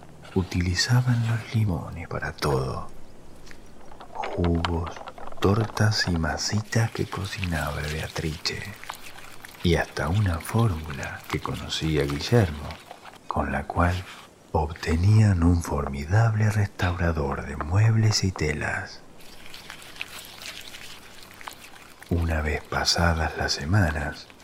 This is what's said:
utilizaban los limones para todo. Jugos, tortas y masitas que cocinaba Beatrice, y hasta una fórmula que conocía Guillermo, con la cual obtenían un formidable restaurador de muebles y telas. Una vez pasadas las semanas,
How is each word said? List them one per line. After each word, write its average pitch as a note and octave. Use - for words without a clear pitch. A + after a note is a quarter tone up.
utilizaban A2+
los A2+
limones F2
para -
todo. C2
Jugos, E2+
tortas A2
y F#2
masitas F#2+
que -
cocinaba E2
Beatrice, D#2+
y E2+
hasta D2
una F#2
fórmula D#2
que D#2+
conocía D2
Guillermo, D2+
con C#2+
la C#2
cual F2
obtenían E2+
un F2
formidable F#2
restaurador E2+
de C#2+
muebles G#2+
y F#2+
telas. -
Una E2
vez D2+
pasadas D#2+
las -
semanas, D2+